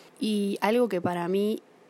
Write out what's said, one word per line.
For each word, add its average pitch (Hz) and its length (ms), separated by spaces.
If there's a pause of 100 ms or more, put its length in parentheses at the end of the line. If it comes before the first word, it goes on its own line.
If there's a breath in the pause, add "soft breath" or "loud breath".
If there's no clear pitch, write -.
(200 loud breath)
Y 208 400
algo 233 280
que 185 120
para 175 280
mí 202 340 (280)